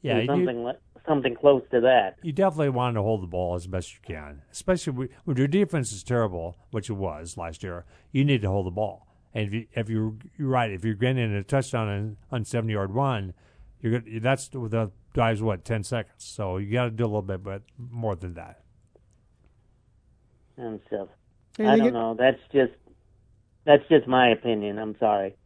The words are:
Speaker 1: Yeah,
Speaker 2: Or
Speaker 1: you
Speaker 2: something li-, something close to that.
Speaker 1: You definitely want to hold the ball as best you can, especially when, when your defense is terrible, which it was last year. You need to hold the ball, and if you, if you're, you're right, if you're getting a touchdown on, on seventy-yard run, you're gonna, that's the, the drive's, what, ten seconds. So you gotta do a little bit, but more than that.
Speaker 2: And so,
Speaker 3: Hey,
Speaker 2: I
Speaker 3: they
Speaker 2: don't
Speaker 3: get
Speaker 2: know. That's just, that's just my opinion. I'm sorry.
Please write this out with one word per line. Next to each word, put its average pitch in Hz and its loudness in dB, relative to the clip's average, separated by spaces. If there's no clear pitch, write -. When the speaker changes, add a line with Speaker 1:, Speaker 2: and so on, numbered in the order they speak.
Speaker 1:
Yeah, 117 0
Speaker 2:
Or 110 2
Speaker 1:
you 123 -2
Speaker 2:
something 139 0
li-, 123 -6
something 131 0
close 139 6
to 120 4
that. 120 4
Speaker 1:
You 165 -6
definitely 151 2
want 123 0
to 107 0
hold 107 0
the 90 -10
ball 90 -2
as 87 -8
best 92 -6
you - -20
can, 73 -14
especially 175 -2
when, 127 -6
when 135 -2
your 139 4
defense 165 0
is 95 -12
terrible, 90 -2
which 110 -8
it 113 -4
was 85 -6
last 82 -10
year. 87 -10
You 135 2
need 139 2
to 101 0
hold 95 0
the 90 -6
ball, 98 -6
and 107 -2
if 101 -6
you, 113 -6
if 110 -6
you're, 110 -2
you're 147 -4
right, 123 2
if 95 -6
you're 110 0
getting 120 0
a 101 -2
touchdown 127 -2
on, 104 -6
on 117 -4
seventy-yard 107 -2
run, 110 -2
you're 120 0
gonna, 110 -10
that's 135 0
the, 135 -12
the 113 0
drive's, 113 2
what, 104 -2
ten 110 -2
seconds. - -8
So 95 -6
you 101 -4
gotta 120 0
do 113 -2
a 117 2
little 104 0
bit, 95 -6
but 101 -8
more 117 -6
than 87 -10
that. - -18
Speaker 2:
And 113 -10
so, 98 -6
Speaker 3:
Hey, 214 0
Speaker 2:
I - 6
Speaker 3:
they 226 8
Speaker 2:
don't 226 4
Speaker 3:
get 254 2
Speaker 2:
know. 113 -2
That's 131 4
just, 131 2
that's 143 8
just 151 6
my 127 6
opinion. 107 0
I'm 107 -8
sorry. 101 0